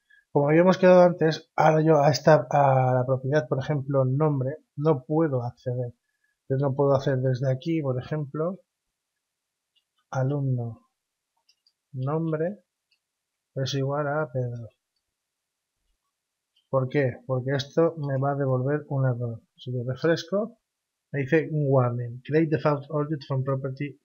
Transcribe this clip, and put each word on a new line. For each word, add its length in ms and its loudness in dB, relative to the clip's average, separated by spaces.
como 180 2
habíamos 300 4
quedado 240 8
antes, 540 0
ahora 260 4
yo 180 6
a 100 4
esta, 400 4
a 440 4
la 100 0
propiedad, 440 0
por 100 -2
ejemplo, 460 -2
nombre, 540 0
no 280 0
puedo 380 0
acceder. 520 -6
Yo 80 0
no 180 0
puedo 200 2
hacer 240 0
desde 320 -2
aquí, 300 -4
por 220 -4
ejemplo, 560 -6
alumno, 800 -4
nombre, 720 -4
es 200 -4
igual 340 -4
a 220 -4
Pedro. 380 -6
¿Por 200 -2
qué? 380 -2
Porque 280 -4
esto 440 0
me 200 -4
va 140 -2
a 20 -4
devolver 540 -2
un 180 -2
error. 360 -4
Si 160 -10
yo 140 -6
refresco, 720 -4
me 80 -4
dice 320 0
un 160 -2
warning. 560 0
Create 260 2
default 380 0
object 380 -4
from 180 -2
property 600 -6